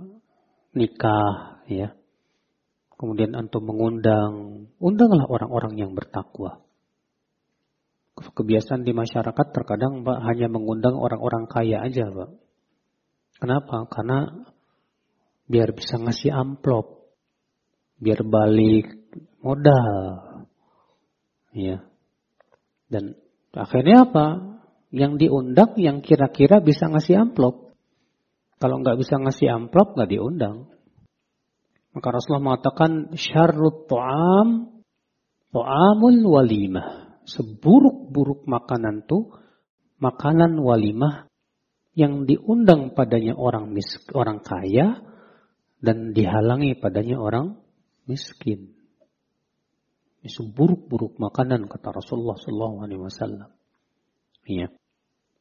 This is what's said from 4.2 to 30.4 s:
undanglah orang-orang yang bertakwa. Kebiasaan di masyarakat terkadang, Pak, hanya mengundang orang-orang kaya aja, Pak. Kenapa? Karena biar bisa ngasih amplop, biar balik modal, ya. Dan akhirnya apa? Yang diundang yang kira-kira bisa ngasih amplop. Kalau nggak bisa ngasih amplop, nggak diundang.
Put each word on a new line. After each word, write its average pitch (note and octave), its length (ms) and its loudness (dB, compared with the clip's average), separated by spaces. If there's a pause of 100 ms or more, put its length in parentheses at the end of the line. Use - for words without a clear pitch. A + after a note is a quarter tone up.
undanglah G3+ 480 4
orang-orang A#2 520 -4
yang G2 160 -6
bertakwa. - 680 -12 (1500)
Kebiasaan A2 760 -4
di A#2 80 -2
masyarakat A2+ 560 -4
terkadang, B2 560 -6
Pak, B2 120 -4 (100)
hanya A#2 180 -2
mengundang A2+ 480 -2
orang-orang A#2 540 -6
kaya A2+ 340 -2
aja, B2 240 -4
Pak. F#2+ 220 -12 (1120)
Kenapa? B2+ 480 -4
Karena C3+ 560 -6 (1040)
biar A2+ 260 2
bisa A#2 240 -8
ngasih A#2+ 300 -4
amplop, C3+ 800 -4 (880)
biar A2 240 -2
balik A2 880 2 (320)
modal, A2+ 1040 0 (1040)
ya. F#2+ 320 -8 (1040)
Dan G2+ 320 -8 (320)
akhirnya E3+ 560 6
apa? D#3+ 200 2 (640)
Yang C#3+ 340 0
diundang C#3 480 4
yang D3 240 0
kira-kira C#3+ 640 4
bisa D3+ 240 2
ngasih F3+ 400 2
amplop. - 480 -2 (880)
Kalau C3 240 -2
nggak B2 160 0
bisa C#3 160 -2
ngasih C3+ 320 0
amplop, C3+ 480 2
nggak G#2 160 -2
diundang. A2+ 560 -6 (1300)